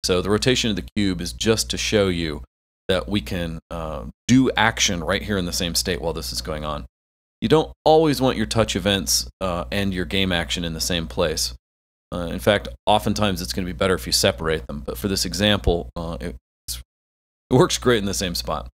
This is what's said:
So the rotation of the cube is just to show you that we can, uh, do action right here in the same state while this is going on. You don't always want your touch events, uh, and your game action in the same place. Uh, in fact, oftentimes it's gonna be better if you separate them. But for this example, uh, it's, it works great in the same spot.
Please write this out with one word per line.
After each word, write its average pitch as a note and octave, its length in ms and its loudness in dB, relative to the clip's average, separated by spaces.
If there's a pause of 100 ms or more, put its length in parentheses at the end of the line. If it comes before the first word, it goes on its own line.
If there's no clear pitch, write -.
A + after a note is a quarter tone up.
So F#2 200 2
the F#2+ 80 -2
rotation A#2+ 400 2
of F#2+ 60 -2
the - 100 -6 (100)
cube F#2+ 240 0
is F2 140 -6
just A2 360 0
to F#2+ 60 -2
show G2+ 320 2
you D#2+ 340 -2 (460)
that F#2 180 0
we G2+ 140 0
can, E2+ 380 -6 (120)
uh, D#2 360 -8 (200)
do B2+ 300 6
action G#2 480 2
right F#2 180 0
here G#2 140 -2
in F#2 80 0
the F2 80 -4
same E2+ 220 -2
state F2 260 -2
while D#2+ 140 -4
this - 180 -8
is - 80 -6
going D2+ 240 -8
on. D2 220 -6 (540)
You A2+ 80 -2
don't D3+ 240 4 (120)
always D#3 360 6
want B2+ 160 2
your G#2 100 0
touch G#2+ 280 2
events, G2 540 0 (120)
uh, F2 300 -2
and G2 240 0
your F2+ 100 -2
game F#2+ 280 2
action E2+ 320 -2
in E2 80 -4
the D#2+ 80 -6
same E2 260 -2
place. - 480 -2 (580)
Uh, F2 200 -4
in F#2 80 -6
fact, G2+ 280 2 (180)
oftentimes G#2 540 2
it's F2+ 120 -8
gonna F#2 140 -4
be F2+ 60 -6
better F#2+ 220 2
if E2 120 -4
you F2 60 -2
separate D#2+ 540 0
them. D2 180 -8
But - 140 -8
for - 100 -6
this F#2+ 160 -2
example, F#2 720 0
uh, E2 260 -8
it's, - 640 -12 (680)
it A#2+ 40 4
works - 240 4
great B2 200 2
in G2 80 -2
the F#2+ 80 -4
same F2 200 -2
spot. - 340 -6 (120)